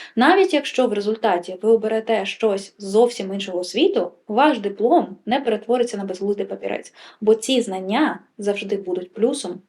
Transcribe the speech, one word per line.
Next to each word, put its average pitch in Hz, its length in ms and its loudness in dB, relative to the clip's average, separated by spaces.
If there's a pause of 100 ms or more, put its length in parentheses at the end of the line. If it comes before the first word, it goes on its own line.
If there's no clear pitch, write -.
(160)
Навіть 349 380 6
якщо 269 340 0
в 208 60 0
результаті 202 680 -2
ви 214 80 0
оберете 220 560 2
щось 196 520 -2
зовсім 202 560 0
іншого 180 300 -6
світу, 285 480 0 (160)
ваш 247 320 2
диплом 208 640 0
не 247 140 0
перетвориться 240 580 -2
на 196 60 -6
безглуздий 196 420 -4
папірець, 196 480 -10 (280)
бо 214 140 6
ці 240 260 0
знання 190 580 -2 (180)
завжди 202 400 -4
будуть 180 360 -6
плюсом 208 560 -2